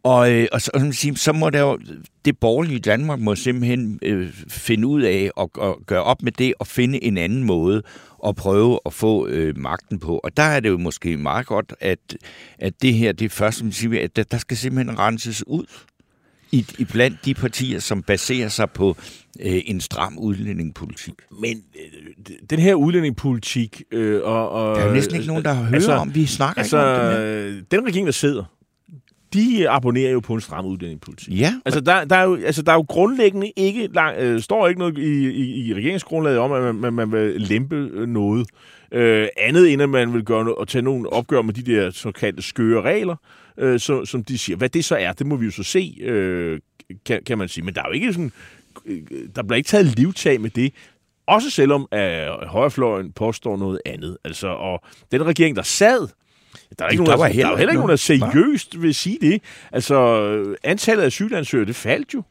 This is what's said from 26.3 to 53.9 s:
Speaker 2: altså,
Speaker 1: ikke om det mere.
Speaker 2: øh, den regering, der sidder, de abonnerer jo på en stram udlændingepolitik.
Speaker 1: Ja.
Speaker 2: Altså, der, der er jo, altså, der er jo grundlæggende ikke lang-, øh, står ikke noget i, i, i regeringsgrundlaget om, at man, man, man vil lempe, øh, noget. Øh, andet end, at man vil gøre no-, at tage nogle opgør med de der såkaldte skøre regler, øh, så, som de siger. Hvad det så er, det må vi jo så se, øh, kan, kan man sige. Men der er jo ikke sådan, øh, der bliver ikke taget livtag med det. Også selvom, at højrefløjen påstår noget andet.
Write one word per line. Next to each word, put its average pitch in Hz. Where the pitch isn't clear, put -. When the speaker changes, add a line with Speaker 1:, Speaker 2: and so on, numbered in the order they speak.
Speaker 2:
altså, 127
Speaker 1:
ikke 131
om 117
det 110
mere. 107
Speaker 2:
øh, 101
den 214
regering, 190
der 139
sidder, 135
de 208
abonnerer 127
jo 123
på 113
en 113
stram 90
udlændingepolitik. 87
Speaker 1:
Ja. 165
Speaker 2:
Altså, 135
der, 175
der 185
er 185
jo, 185
altså, 143
der 147
er 165
jo 160
grundlæggende 202
ikke 196
lang-, 156
øh, 120
står 202
ikke 180
noget 170
i, 139
i, 127
i 104
regeringsgrundlaget 151
om, 131
at 131
man, 117
man, 117
man 113
vil 107
lempe, 120
øh, 117
noget. 110
Øh, 113
andet 151
end, 139
at 143
man 120
vil 113
gøre 113
no-, 113
at 107
tage 127
nogle 123
opgør 120
med 110
de 123
der 95
såkaldte 104
skøre 113
regler, 175
øh, 127
så, 135
som 120
de 127
siger. 87
Hvad 127
det 165
så 165
er, 90
det 139
må 147
vi 117
jo 98
så 101
se, -
øh, 90
kan, 113
kan 117
man 92
sige. 82
Men 92
der -
er -
jo 85
ikke 190
sådan, 165
øh, 87
der 123
bliver 113
ikke 147
taget 202
livtag 143
med 110
det. 127
Også 226
selvom, 139
at 85
højrefløjen 107
påstår 110
noget 95
andet. 76